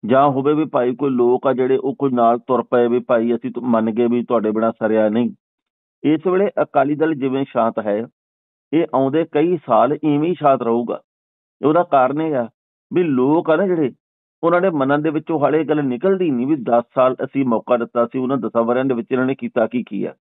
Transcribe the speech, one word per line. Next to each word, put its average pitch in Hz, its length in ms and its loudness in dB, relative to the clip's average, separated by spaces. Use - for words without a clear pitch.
ਜਾਂ 131 240 4
ਹੋਵੇ 135 240 0
ਵੀ 156 100 0
ਭਾਈ 127 300 0
ਕੋਈ 135 160 -2
ਲੋਕ 120 360 2
ਆ 135 60 2
ਜਿਹੜੇ 131 240 0
ਉਹ 131 180 -4
ਕੋਈ 139 180 -2
ਨਾਲ 120 260 2
ਤੁਰ 120 320 -2
ਪਏ 120 180 2
ਵੀ 120 100 0
ਭਾਈ 117 260 2
ਅਸੀਂ 117 180 -6
ਤਾਂ 123 120 -8
ਮੰਨ 113 260 0
ਗਏ 120 180 0
ਵੀ 120 160 0
ਤੁਹਾਡੇ 110 260 0
ਬਿਨਾਂ 110 220 0
ਸਰਿਆ 110 360 0
ਨਹੀਂ। 117 220 0
ਇਸ 151 240 0
ਵੇਲੇ 190 240 0
ਅਕਾਲੀ 143 320 0
ਦਲ 160 200 0
ਜਿਵੇਂ 135 360 -4
ਸ਼ਾਂਤ 113 280 -2
ਹੈ, 104 180 -2
ਇਹ 160 220 0
ਆਉਂਦੇ 135 380 0
ਕਈ 165 240 2
ਸਾਲ 117 260 4
ਇਵੇਂ 151 360 0
ਹੀ 180 60 0
ਸ਼ਾਂਤ 139 280 2
ਰਹੂਗਾ। 117 380 -2
ਉਹਦਾ 156 240 2
ਕਾਰਨ 135 360 0
ਇਹ 160 160 -4
ਆ 117 100 -4
ਵੀ 170 120 0
ਲੋਕ 147 480 0
ਆ 156 60 4
ਨਾ 190 100 0
ਜਿਹੜੇ, 160 260 0
ਉਹਨਾਂ 170 180 2
ਦੇ 190 120 2
ਮਨਾਂ 143 260 0
ਦੇ 151 120 -2
ਵਿੱਚੋਂ 156 300 -4
ਹਾਲੇ 143 200 2
ਇਹ 156 40 0
ਗੱਲ 147 200 -2
ਨਿਕਲਦੀ 175 460 0
ਨਹੀਂ 123 160 -2
ਵੀ 156 160 0
ਦਸ 120 220 2
ਸਾਲ 156 300 2
ਅਸੀਂ 139 220 -4
ਮੌਕਾ 120 300 0
ਦਿੱਤਾ 117 300 -2
ਸੀ, 131 120 -8
ਉਹਨਾਂ 131 200 -2
ਦਸਾਂ 117 240 -2
ਵਰ੍ਹਿਆਂ 123 220 0
ਦੇ 131 100 0
ਵਿੱਚ 113 180 -6
ਇਹਨਾਂ 127 140 0
ਨੇ 131 80 -2
ਕੀਤਾ 117 320 -2
ਕੀ 117 160 -4
ਕੀ 98 220 -8
ਆ। 87 100 -10